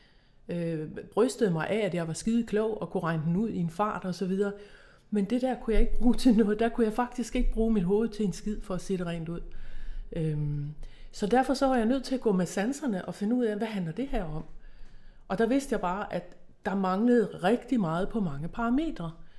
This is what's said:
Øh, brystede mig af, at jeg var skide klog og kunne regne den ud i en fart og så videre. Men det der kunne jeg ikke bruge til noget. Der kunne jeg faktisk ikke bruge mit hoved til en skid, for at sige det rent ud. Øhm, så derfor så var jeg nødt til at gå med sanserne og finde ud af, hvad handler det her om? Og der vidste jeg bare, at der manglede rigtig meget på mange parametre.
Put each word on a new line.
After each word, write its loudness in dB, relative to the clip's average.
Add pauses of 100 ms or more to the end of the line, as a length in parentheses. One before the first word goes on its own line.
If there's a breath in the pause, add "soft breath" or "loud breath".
(480 soft breath)
Øh, -4 (240)
brystede 2
mig 0
af, 0
at -2
jeg -2
var -6
skide 0
klog -2
og -8
kunne -4
regne -2
den 2
ud 0
i -4
en 0
fart -2
og -4
så -4
videre. 0 (580 loud breath)
Men 2
det 0
der 0
kunne -2
jeg 10
ikke 6
bruge 8
til 6
noget. 4
Der 2
kunne 2
jeg 0
faktisk -4
ikke 4
bruge 2
mit 4
hoved 2
til -4
en 0
skid, -6
for -6
at -4
sige -4
det -4
rent -6
ud. -6 (760 loud breath)
Øhm, -2 (440 soft breath)
så -4
derfor 4
så 2
var 4
jeg 2
nødt 2
til -4
at -2
gå 2
med 2
sanserne -2
og -8
finde -2
ud 0
af, 0
hvad -2
handler -4
det -4
her -2
om? -6 (840 soft breath)
Og -2
der 6
vidste 2
jeg 0
bare, -4
at -6 (280)
der -2
manglede 4 (160)
rigtig 2
meget 0
på -2
mange -4
parametre. -2 (280 soft breath)